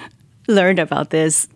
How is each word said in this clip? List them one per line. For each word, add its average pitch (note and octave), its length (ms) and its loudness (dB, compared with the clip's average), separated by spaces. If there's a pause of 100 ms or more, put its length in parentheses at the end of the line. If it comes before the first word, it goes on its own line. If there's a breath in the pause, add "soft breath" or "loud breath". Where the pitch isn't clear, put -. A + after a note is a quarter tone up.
(220 loud breath)
<laughs> - 260 -20
learned F#3+ 320 2
about D3 320 -4
this D#3+ 440 -2